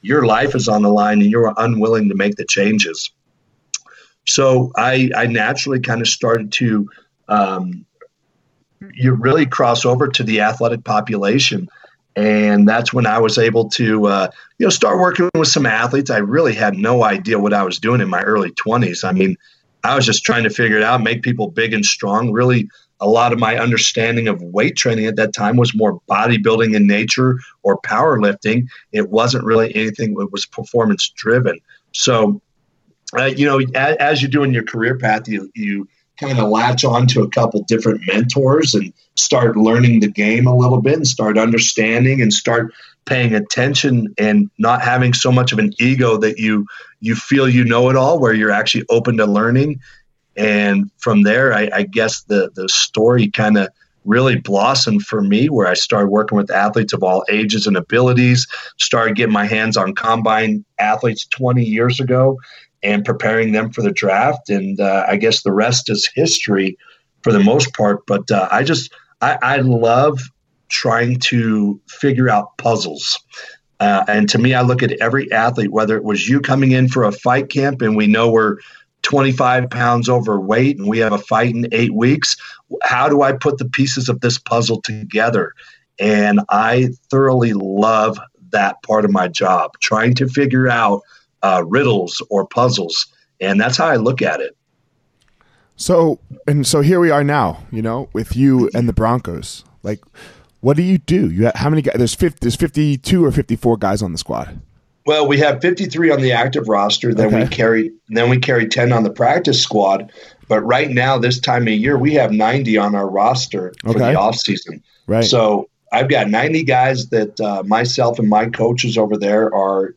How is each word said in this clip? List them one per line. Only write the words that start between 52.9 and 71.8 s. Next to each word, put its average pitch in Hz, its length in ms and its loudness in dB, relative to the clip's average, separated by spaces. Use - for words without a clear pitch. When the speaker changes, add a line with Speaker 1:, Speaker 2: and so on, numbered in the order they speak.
Speaker 1:
kinda 107 420 0
really 120 320 2
blossomed 107 640 0
for 107 200 -4
me, 104 260 2
where 113 180 2
I 90 80 2
started 104 340 0
working 107 280 0
with 101 140 0
athletes 107 420 0
of 92 100 -4
all 92 260 0
ages 107 380 -2
and 101 100 2
abilities, 123 680 2
started 113 380 0
getting 110 160 0
my 104 140 0
hands 110 300 -2
on 98 180 -2
combine 110 720 0
athletes 110 480 -2
twenty 123 380 0
years 117 360 0
ago 131 380 0
and 101 200 0
preparing 110 480 -2
them 110 180 0
for 120 100 -10
the 101 120 0
draft. 107 560 0
And, 98 320 -4
uh, 98 260 0
I 98 100 0
guess 110 260 0
the 101 100 -2
rest 113 360 0
is - 260 -2
history 98 640 -2
for 113 100 2
the 104 60 4
most 110 360 2
part. 101 340 0
But, 101 220 -2
uh, 98 200 0
I 120 140 0
just, 139 280 -4
I, 139 200 0
I 131 180 0
love 127 600 2
trying 120 520 -2
to 107 640 0